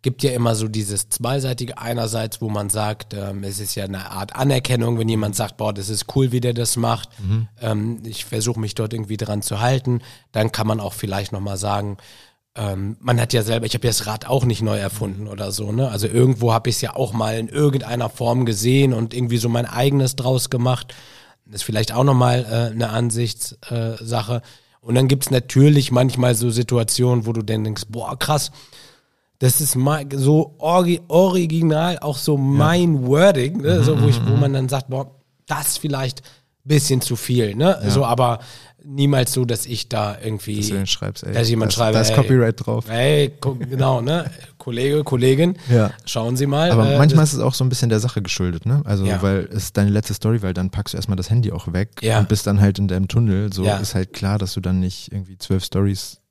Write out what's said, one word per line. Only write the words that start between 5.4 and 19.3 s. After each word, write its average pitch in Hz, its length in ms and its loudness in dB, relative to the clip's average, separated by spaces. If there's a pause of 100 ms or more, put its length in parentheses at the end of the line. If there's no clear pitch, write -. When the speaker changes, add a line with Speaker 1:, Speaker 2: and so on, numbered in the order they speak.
Speaker 1:
„Boah, 107 180 -4
das 98 140 -8
ist 107 260 -6
cool, 131 160 4
wie 123 100 0
der 120 140 -2
das 117 220 -2
macht.“ 117 320 0 (100)
Speaker 2:
Mhm. 107 300 -2 (120)
Speaker 1:
Ähm, 110 440 -4
ich 110 200 -12
versuche 113 360 -4
mich 107 160 -6
dort 110 180 -4
irgendwie 107 220 -6
dran 104 260 -4
zu 101 180 -6
halten. 123 400 0 (300)
Dann 110 220 0
kann 107 160 -2
man 110 100 0
auch 101 160 -6
vielleicht 101 380 -6
noch 98 80 -6
mal 101 160 -6
sagen, 101 400 -4 (580)
ähm, 101 460 -6
man 120 200 0
hat 113 120 -2
ja 117 100 2
selber, 113 240 -2
ich - 80 -4
hab 117 80 -6
ja 120 80 2
das - 160 -4
Rad 107 220 -8
auch 131 160 2
nicht 110 180 0
neu 107 160 -2
erfunden 98 480 -6
oder 101 240 -8
so, 101 220 -6
ne? 127 160 0
Also 101 180 -4
irgendwo 120 460 2
hab 117 160 0
ich's 113 120 -2
ja 117 140 -6
auch 110 180 -4
mal 110 240 -2
in 113 120 -6
irgendeiner 123 640 0
Form 123 360 0
gesehen 123 460 2
und 113 200 -4
irgendwie 120 260 0